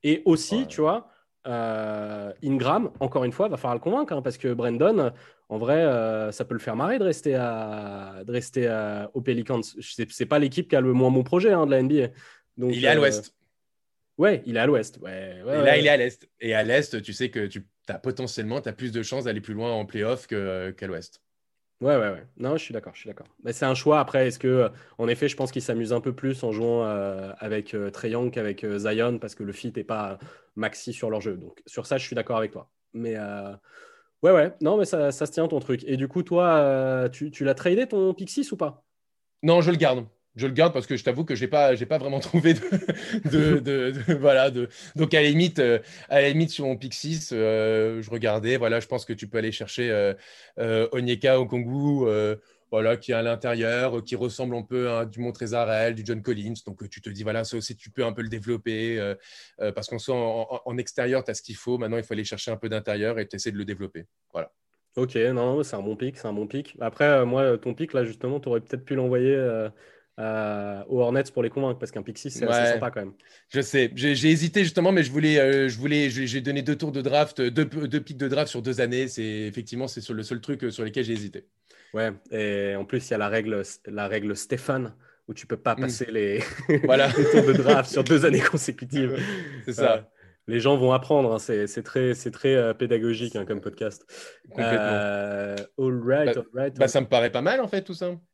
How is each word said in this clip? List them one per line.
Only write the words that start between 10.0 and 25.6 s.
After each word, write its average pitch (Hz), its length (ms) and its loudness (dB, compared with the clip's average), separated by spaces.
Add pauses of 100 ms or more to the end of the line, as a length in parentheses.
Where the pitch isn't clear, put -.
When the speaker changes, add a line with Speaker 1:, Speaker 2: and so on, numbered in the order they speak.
Speaker 1:
c'est - 160 -4
pas 147 140 4
l'équipe 143 280 -2
qui - 60 4
a 135 60 6
le 127 120 4
moins 127 180 6
bon 127 120 4
projet, 185 300 4
hein, 160 140 4
de 139 40 0
la 135 80 6
N 131 100 4
B 147 40 2 (100)
A. 120 60 0 (480)
Donc, 123 180 0
Speaker 2:
Il 123 100 -2
est 135 40 6
à 147 40 8
Speaker 1:
euh, - 40 8
Speaker 2:
l'Ouest. 131 400 2 (800)
Speaker 1:
ouais, 185 260 4
il 117 120 -4
est 113 40 2
à 147 60 4
l'Ouest. 127 340 0
Ouais, 92 460 -12
ouais, 135 80 -2
Speaker 2:
Et 147 80 2
là, - 0 -
Speaker 1:
ouais. 147 180 8
Speaker 2:
il 151 60 4
est 143 40 8
à 147 60 6
l'Est. 123 320 -2 (120)
Et 113 140 -2
à 110 100 4
l'Est, 123 360 0
tu 104 120 -12
sais 117 180 -4
que 107 160 -4
tu, 98 200 -12 (200)
t'as 98 120 -10
potentiellement, 123 600 -6
t'as 117 120 -8
plus 123 180 -8
de 113 120 -4
chances 127 220 -6
d'aller 107 160 -4
plus 104 140 -12
loin 117 180 -4
en 107 140 -4
play-off 113 400 -4
que, 95 460 -4
qu'à 95 160 -12
l'Ouest. - 340 -12 (600)
Speaker 1:
Ouais, 143 120 4
ouais, 110 140 2
ouais. 90 180 -8 (120)
Non, 131 180 -2
je 156 60 -4
suis - 100 -14
d'accord, - 220 -12
je - 60 -20
suis - 80 -16
d'accord. - 180 -18 (180)
Mais 120 80 -6
c'est 139 140 -2
un 131 80 2
choix. 151 260 4
Après, 131 260 2
est-ce 127 120 -4
que, 131 100 -2
euh, 127 200 4 (280)
en 117 120 -2
effet, 120 200 0
je - 80 -6
pense 131 160 -4
qu'il 160 80 -4